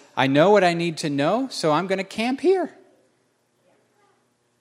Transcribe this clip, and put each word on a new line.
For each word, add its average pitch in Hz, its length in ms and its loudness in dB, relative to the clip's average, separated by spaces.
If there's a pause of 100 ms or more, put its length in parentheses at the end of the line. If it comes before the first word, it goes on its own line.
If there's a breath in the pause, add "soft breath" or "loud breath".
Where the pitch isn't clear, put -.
(160)
"I 131 100 2
know 143 220 4
what 208 160 6
I 175 80 2
need 170 260 -4
to 156 120 -6
know, 180 400 -2
so 156 220 -2
I'm 170 140 -2
gonna 190 160 -4
camp 240 380 -6
here." 359 340 0 (1900)